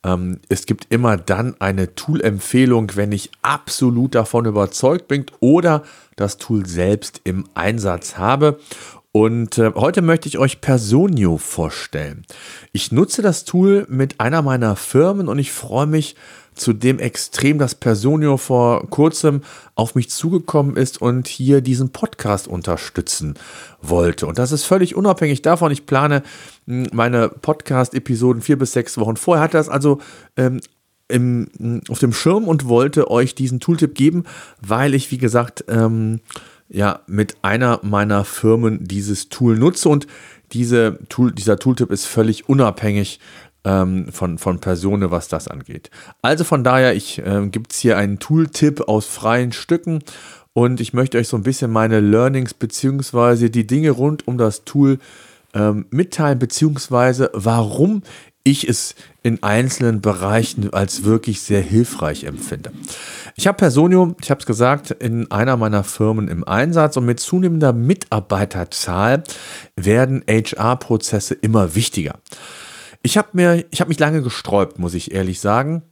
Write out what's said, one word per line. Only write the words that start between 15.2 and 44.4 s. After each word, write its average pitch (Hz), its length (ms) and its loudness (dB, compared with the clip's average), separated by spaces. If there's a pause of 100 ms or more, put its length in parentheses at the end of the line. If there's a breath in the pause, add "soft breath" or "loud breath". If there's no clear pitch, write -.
und 123 120 -2
ich 135 120 -4
freue 127 360 -2
mich 156 280 -2 (420 loud breath)
zudem 120 420 0
extrem, 135 580 -2
dass 135 180 -2
Personio 135 640 2
vor 120 520 0
kurzem 147 520 2 (340 loud breath)
auf 120 200 -2
mich 127 140 0
zugekommen 156 680 -2
ist - 260 -2
und 123 260 0
hier 135 340 2
diesen 127 280 -2
Podcast - 580 -4
unterstützen 82 880 -6 (460 loud breath)
wollte. 85 460 0
Und 82 100 -6
das 123 140 -2
ist 147 140 -2
völlig 185 300 2
unabhängig 180 460 0
davon. 165 300 2
Ich - 140 -6
plane, 143 380 2 (440 loud breath)
m, 123 240 -4
meine 117 380 2
Podcast-Episoden 127 1120 -2
vier 143 160 2
bis 131 160 -2
sechs - 240 -4
Wochen 110 180 0
vorher, 160 280 2
hatte 160 140 0
das 156 120 0
also, 143 300 2 (360 loud breath)
ähm, 127 240 0 (480)
im, 123 400 0 (120)
m, 117 300 -6
auf 117 100 -8
dem 123 120 2
Schirm 190 360 0
und 143 200 0
wollte 131 420 2
euch 123 240 2
diesen 127 260 -4
Tooltip 170 360 0
geben, 165 300 2 (360 loud breath)
weil 123 320 0
ich, 135 180 -2
wie 131 60 -6
gesagt, 120 520 0
ähm, 113 500 2 (500 loud breath)
ja, 101 380 0
mit 101 360 -2
einer 117 400 2
meiner 101 420 2
Firmen 110 600 0
dieses 98 440 -6
Tool 117 280 2
nutze 170 300 2
und 147 180 2 (460 loud breath)
diese 117 560 0
Tool, 123 240 0
dieser 104 280 0
Tooltip 123 320 0
ist 98 140 -4
völlig 110 440 0
unabhängig, 104 720 0 (480 loud breath)
ähm, 95 440 0
von, 87 260 -4
von 90 220 -4